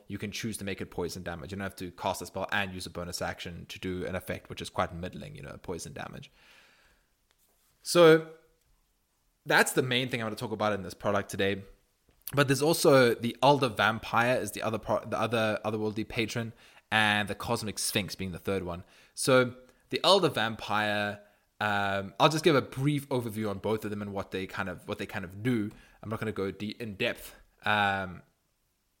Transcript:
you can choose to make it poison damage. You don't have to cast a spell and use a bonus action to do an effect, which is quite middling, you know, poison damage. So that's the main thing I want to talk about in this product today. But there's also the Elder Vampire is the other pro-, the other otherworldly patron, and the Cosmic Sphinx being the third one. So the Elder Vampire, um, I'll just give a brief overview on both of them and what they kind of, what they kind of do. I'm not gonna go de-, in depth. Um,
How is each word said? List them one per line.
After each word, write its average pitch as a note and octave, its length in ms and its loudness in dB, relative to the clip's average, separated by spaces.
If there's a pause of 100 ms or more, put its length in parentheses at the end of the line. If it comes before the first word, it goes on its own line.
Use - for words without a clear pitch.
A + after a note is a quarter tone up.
you G2+ 100 -8
can G2+ 140 -8
choose G#2+ 280 -6
to G2+ 60 -10
make F#2+ 160 -8
it F#2 100 -10
poison F2+ 320 -6
damage. E2+ 300 -10
You G2 60 -8
don't G2+ 40 -6
have G2 140 -8
to F2+ 140 -10
cast - 320 -4
a F2 40 -10
spell F#2+ 240 -6
and G2 220 -2
use F#2 140 -10
a E2+ 40 -12
bonus F2 300 -8
action F2 480 -8
to - 100 -14
do F#2 280 -6
an F#2 80 -6
effect, - 340 -8
which - 140 -12
is - 80 -10
quite F2 240 -4
middling, E2+ 420 -10
you - 60 -16
know, - 200 -14
poison - 300 -10
damage. - 400 -12 (1500)
So D#3+ 440 8 (1200)
that's D3+ 280 4
the D3 100 4
main B2+ 260 0
thing A#2+ 140 -4
I - 20 -4
want G#2+ 140 -6
to - 40 -6
talk A2 100 -4
about G#2+ 200 2
in G2 100 -2
this F2+ 120 -10
product G2+ 360 0
today. G2 320 -2 (680)
But C3+ 160 4
there's C3+ 140 2
also C#3+ 520 6
the A#2 280 -4
Elder C#3 260 6
Vampire A2+ 720 2
is G2 120 -6
the - 100 -8
other A2 160 -2
pro-, - 260 -2
the G#2+ 160 -4
other A2 460 0
otherworldly G#2+ 420 -2
patron, A2+ 460 -4 (360)
and G#2 380 4
the G2+ 60 -6
Cosmic A2 440 -4
Sphinx - 360 -2
being F#2+ 180 -6
the E2+ 60 -10
third G2 240 -2
one. F2 220 -8 (300)
So B2+ 380 4 (380)
the B2+ 120 -2
Elder F3 280 6
Vampire, G#2 920 -2 (400)
um, G2+ 580 0
I'll D3+ 120 6
just D#3 140 -2
give D#3+ 120 6
a B2 60 4
brief C#3 480 -2
overview A2 400 -2
on G2 80 -6
both G#2+ 260 -2
of G#2 60 -6
them G#2 100 -6
and G2+ 140 -8
what F#2+ 160 -6
they F#2+ 160 -4
kind F#2+ 240 -6
of, - 180 -12
what G#2 100 -6
they G2+ 60 -6
kind G2 220 -8
of F#2+ 160 -14
do. A2+ 280 0 (320)
I'm G#2+ 60 -12
not A2 120 -6
gonna A2 120 -4
go G2 180 -4
de-, G#2 300 -10
in A2 140 -8
depth. - 400 -4 (320)
Um, G2 560 0 (800)